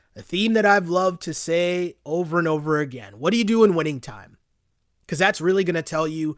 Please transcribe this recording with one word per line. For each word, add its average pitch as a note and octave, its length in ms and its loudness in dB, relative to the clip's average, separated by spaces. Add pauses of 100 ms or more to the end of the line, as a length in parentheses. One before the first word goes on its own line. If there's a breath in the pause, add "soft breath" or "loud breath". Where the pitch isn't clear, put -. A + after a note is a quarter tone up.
(160 soft breath)
a - 60 -16
theme G#3+ 320 0
that G#3+ 120 4
I've G3+ 240 4
loved F3+ 340 0
to E3 100 -6
say F3 600 -2 (100)
over E3 320 -2
and E3+ 100 2
over D#3 320 0
again, A#2+ 380 -10
what D3 140 0
do A3+ 60 2
you A#3 60 2
do A3+ 200 4
in G3+ 100 8
winning D#3 260 -2
time? G#2+ 380 -18 (720)
'Cause D#3 100 -6
that's F#3+ 240 0
really F#3+ 220 2
gonna E3+ 180 -2
tell D#3+ 260 -4
you D#3 300 -6